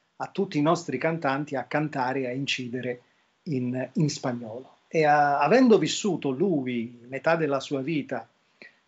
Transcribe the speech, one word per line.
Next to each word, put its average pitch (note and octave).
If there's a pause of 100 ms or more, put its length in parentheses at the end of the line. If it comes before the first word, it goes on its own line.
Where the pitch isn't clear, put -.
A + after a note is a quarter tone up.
(160)
a C3
tutti F#3+
i D3
nostri D#3
cantanti C#3+
a B2
cantare C#3+
e C3
a -
incidere B2 (440)
in, B2+
in D3+
spagnolo. A#2+ (100)
E D#3+
a-, D3
avendo A3+
vissuto D#3
lui B2+ (120)
metà C3+
della D3
sua C#3
vita C3 (600)